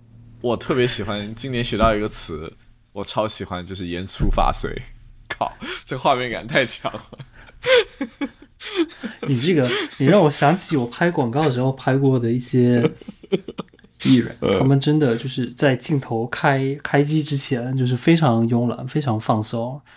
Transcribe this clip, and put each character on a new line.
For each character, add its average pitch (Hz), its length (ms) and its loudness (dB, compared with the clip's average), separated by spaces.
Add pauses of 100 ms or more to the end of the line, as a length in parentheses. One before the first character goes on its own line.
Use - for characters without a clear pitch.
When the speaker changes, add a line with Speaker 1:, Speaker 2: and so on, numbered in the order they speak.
(420)
Speaker 1:
我 117 160 -2
特 - 180 -2
别 123 100 4
喜 107 180 2
欢， 104 300 -6
今 135 180 -6
年 120 120 -2
学 113 140 -2
到 110 180 4
一 104 60 -2
个 107 80 -4
词， 80 420 -6 (400)
我 101 100 -12
超 107 240 -2
喜 107 200 0
欢， 90 200 -10
就 95 80 -12
是 95 120 -8
言 87 200 -6
出 - 240 0
法 69 220 2
随。 - 180 -4 (600)
靠， - 240 -6 (320)
这 139 120 -8
画 139 180 2
面 123 140 -4
感 98 160 -8
太 131 200 0
强 - 260 -2
了。 110 120 -10
<laughs> - 1300 -4 (1000)
Speaker 2:
你 139 80 0
这 156 200 2
个， 127 140 2 (280)
你 139 80 0
让 185 160 6
我 151 80 6
想 147 260 2
起 170 220 -2
我 120 100 0
拍 170 220 -2
广 147 220 -2
告 143 120 0
的 151 60 4
时 123 100 0
候 131 180 2
拍 131 200 0
过 131 220 4
的 117 120 0
一 123 80 0
些 123 400 4 (1200)
艺 131 140 6
人， - 240 0
Speaker 1:
嗯。 98 160 2
Speaker 2:
他 92 60 2
们 135 160 4
真 151 200 2
的 127 160 2
就 123 120 -8
是 131 200 -4
在 135 280 2
镜 143 240 -2
头 120 280 -4
开， 139 560 0
开 143 200 2
机 151 200 0
之 147 120 -4
前 131 400 -2
就 131 100 2
是 123 120 0
非 165 180 4
常 117 320 4
慵 120 200 2
懒、 127 200 -4
非 151 140 -2
常 120 180 0
放 110 220 0
松， 120 400 -6 (160)